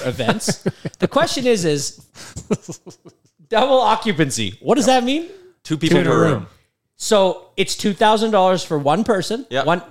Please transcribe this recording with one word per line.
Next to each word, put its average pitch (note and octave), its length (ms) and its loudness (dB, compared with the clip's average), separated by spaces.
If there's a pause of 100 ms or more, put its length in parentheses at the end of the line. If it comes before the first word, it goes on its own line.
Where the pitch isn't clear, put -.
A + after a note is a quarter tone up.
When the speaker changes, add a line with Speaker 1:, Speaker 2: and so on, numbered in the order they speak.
Speaker 1:
events. - 560 -4 (180)
Speaker 2:
<laughs> - 180 -12
Speaker 1:
The F#3 80 0
question C#4 400 -2
is, G#3 180 2
is D3 400 -4 (1400)
double C4 300 4
occupancy. D3+ 840 0
What F#3 140 2
does C4 120 2
that B3+ 160 4
mean? D4 260 -2 (340)
Speaker 2:
Two D#3 140 -4
people D#3+ 200 2
Speaker 3:
Two F3+ 40 4
in - 60 0
a - 20 2
Speaker 2:
per B2+ 120 2
Speaker 3:
room. D#3+ 120 2
Speaker 2:
room. - 140 -6 (520)
Speaker 1:
So G3 580 0
it's - 180 -2
two G#3 180 -2
thousand A3 380 2
dollars F#3 320 2
for D#3+ 160 -4
one D3 240 0
person. G#3+ 460 -4
Speaker 2:
Yep. C3 160 -2
Speaker 1:
One, F3 260 0